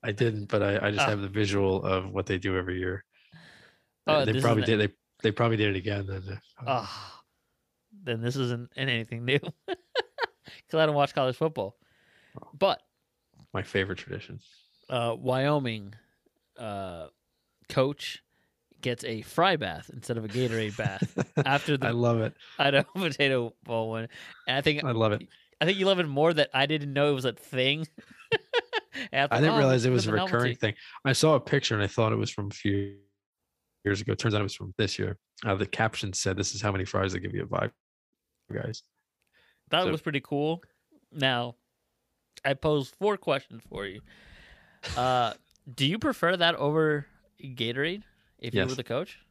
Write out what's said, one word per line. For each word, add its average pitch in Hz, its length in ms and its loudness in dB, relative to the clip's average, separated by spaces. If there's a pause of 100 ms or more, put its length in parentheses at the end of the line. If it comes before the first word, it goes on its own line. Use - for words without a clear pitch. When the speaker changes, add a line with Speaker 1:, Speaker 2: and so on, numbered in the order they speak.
Speaker 1:
I 113 80 -2
didn't, 107 340 0
but 104 160 0
I, 101 260 2
I 101 40 2
just 120 160 2
Speaker 2:
Ah. - 20 2
Speaker 1:
have 104 120 -2
the 101 80 -6
visual 98 540 2
of 95 280 -2
what 98 140 -2
they 98 120 -2
do 92 200 -2
every 92 220 -4
year. 92 240 -6 (1040)
Speaker 2:
Oh, 156 180 4
Speaker 1:
They 110 80 0
Speaker 2:
this 131 100 0
Speaker 1:
probably 110 200 4
Speaker 2:
isn't 110 140 4
Speaker 1:
did. 104 120 4
They, - 40 -10 (300)
they 110 80 4
probably 113 260 2
did 104 180 2
it - 20 -2
again. 101 280 -4
Then, 95 240 -8
uh, - 380 -14
Speaker 2:
Ah. - 540 -6 (840)
Then 117 180 -4
this 123 140 -2
isn't 123 400 -4
in 135 140 -4
anything 117 360 -4
new 139 140 4
<laughs> - 280 -12
'cause - 1120 -6
I 160 60 6
don't 156 100 2
watch 143 200 4
college 131 220 0
football. 151 400 -2 (640)
Speaker 1:
Oh. - 140 -20
Speaker 2:
But 190 280 2 (720)
Speaker 1:
My 98 100 -4
favorite 95 340 -2
tradition. - 420 -12 (500)
Speaker 2:
uh, 117 280 -2
Wyoming, 127 800 0 (640)
uh, 95 500 -8 (600)
coach - 520 -2 (600)
gets 120 240 -4
a 113 180 -6
fry 180 320 2
bath 90 360 -6
instead 120 260 -6
of 110 80 -6
a - 20 -6
Gatorade 113 500 -2
bath 101 240 -2 (320)
Speaker 1:
<laughs> 147 140 2
Speaker 2:
after 143 300 2
the 127 100 0
Speaker 1:
I 113 40 2
love 120 280 2
it. 110 160 -2 (240)
Speaker 2:
Idaho 139 320 4
<laughs> - 40 -12
Potato 135 680 0
Bowl 113 280 -2
win. 113 160 -4 (400)
And 127 100 0
I 143 40 0
think 147 220 2
Speaker 1:
I 131 80 0
love 110 220 4
it. - 140 -4 (320)
Speaker 2:
I 151 60 2
think 196 140 2
you 190 80 2
love 190 120 4
it 170 80 0
more 147 260 4
that 147 200 2
I 135 140 4
didn't 143 260 -2
know 143 160 4
it 143 60 4
was 127 100 -2
a 123 80 2
thing 139 540 0 (440)
<laughs> - 0 - (840)
at 135 160 2
the - 60 2
Speaker 1:
I - 40 4
didn't 151 160 4
Speaker 2:
oh, - 20 2
Speaker 1:
realize 131 280 4
it 127 40 4
Speaker 2:
there's 120 160 4
Speaker 1:
was - 20 0
a 107 60 0
Speaker 2:
a - 40 2
novelty. 95 180 0
Speaker 1:
recurring 123 220 2
thing. 104 180 -2 (300)
I 135 80 4
saw 156 220 6
a 131 40 6
picture - 340 0
and 104 100 2
I 101 40 0
thought 110 240 2
it 110 60 0
was 107 120 -2
from 101 220 -8
a - 20 -12
few 98 440 -4 (880)
years 101 160 2
ago. 104 120 -2
Turns 104 220 0
out 104 60 2
it - 20 0
was 98 100 -4
from 95 240 -10
this 101 220 0
year. 101 180 -2 (280)
Uh, 101 100 2
the 95 100 0
caption 110 480 -2
said, 95 240 -2
"This 98 160 -2
is 101 80 -8
how 104 100 2
many 95 140 0
fries 95 280 0
they 92 60 -4
give 98 140 -8
you - 100 -4
at - 60 -10
Five - 220 -2 (840)
Guys." - 300 -8 (880)
Speaker 2:
That 175 120 2
Speaker 1:
So 185 80 0
Speaker 2:
was 160 100 -4
pretty 151 200 -4
cool. 151 400 -2 (500)
Now, 123 440 0 (880)
I 139 100 0
pose 147 360 0
four 202 280 -2
questions 135 520 -4
for 101 180 -8
you. 98 140 -12 (920)
Uh, 123 380 2 (180)
Speaker 1:
<laughs> - 240 -20
Speaker 2:
do 139 100 0
you 170 120 2
prefer 220 400 0
that 170 180 4
over 151 520 2 (340)
Gatorade 135 600 -4 (360)
if 120 140 -8
you - 80 2
were 135 60 2
Speaker 1:
Yes. 131 100 -2
Speaker 2:
the 127 60 -6
coach? 143 360 -6 (120)